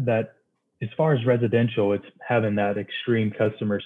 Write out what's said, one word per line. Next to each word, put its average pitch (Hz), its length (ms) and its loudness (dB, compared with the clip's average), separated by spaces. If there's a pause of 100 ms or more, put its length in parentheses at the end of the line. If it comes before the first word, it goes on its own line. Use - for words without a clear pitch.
that 113 300 -2 (460)
as 113 140 -6
far 156 180 2
as 117 120 0
residential, 117 680 2
it's 98 120 -4 (200)
having 110 300 0
that 101 220 0
extreme 110 540 -2
customer 104 540 -2